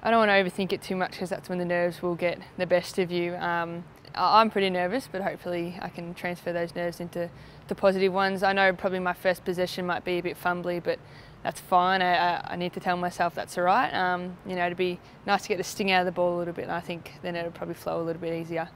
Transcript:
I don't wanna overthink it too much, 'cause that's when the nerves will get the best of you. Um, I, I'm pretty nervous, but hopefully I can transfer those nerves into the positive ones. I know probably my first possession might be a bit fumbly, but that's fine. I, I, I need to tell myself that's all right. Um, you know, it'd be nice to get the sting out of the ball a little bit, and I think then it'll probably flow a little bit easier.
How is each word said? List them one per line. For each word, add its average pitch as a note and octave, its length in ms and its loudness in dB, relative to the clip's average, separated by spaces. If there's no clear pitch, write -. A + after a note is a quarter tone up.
I G#3+ 80 2
don't A#3 80 6
wanna G#3+ 140 6
overthink G3 400 2
it F#3+ 100 -4
too F#3+ 140 -4
much, F#3 200 -2
'cause F3+ 140 -6
that's - 180 -8
when F3+ 100 -4
the F3+ 60 0
nerves F3 380 0
will F3 140 0
get E3+ 240 -2
the F#3 80 0
best F3 320 2
of F3+ 140 0
you. F3 240 0
Um, E3+ 480 -2
I, F#3 260 6
I'm A3 100 6
pretty G3 200 2
nervous, F3+ 400 0
but F#3+ 120 -6
hopefully F3 580 -4
I - 80 -8
can F3 260 -10
transfer F3 380 -6
those E3+ 220 -4
nerves F3 240 -4
into F3 320 -6
the G3 80 -2
positive F#3+ 360 4
ones. F#3+ 300 0
I G3 100 4
know G3 200 6
probably F#3 260 -2
my F3+ 140 0
first F3+ 320 0
possession F3+ 420 -2
might F3 180 -2
be F3+ 140 0
a E3+ 40 -4
bit F3 140 -4
fumbly, F3 460 -2
but E3+ 160 -2
that's - 160 -4
fine. F#3 420 4
I, F3+ 140 4
I, E3+ 360 0
I - 40 -6
need F3 160 -2
to F#3+ 80 -8
tell F3+ 160 0
myself F3 400 0
that's - 200 -6
all F3+ 80 2
right. G3 300 4
Um, F3+ 500 0
you F#3 120 -6
know, F3 100 0
it'd F3 100 -2
be F3+ 220 0
nice G3+ 160 2
to - 60 -12
get F#3+ 100 0
the F3+ 60 -2
sting G3 280 -2
out F#3 80 6
of F3+ 60 2
the F3+ 60 -2
ball F3 240 2
a - 20 -2
little E3+ 160 -4
bit, E3+ 100 -6
and - 80 -6
I E3+ 80 -2
think E3+ 320 -10
then F3 140 -4
it'll E3+ 160 -4
probably E3+ 240 -8
flow E3 240 -4
a E3 40 -2
little E3 160 -4
bit E3 140 -4
easier. E3 420 -4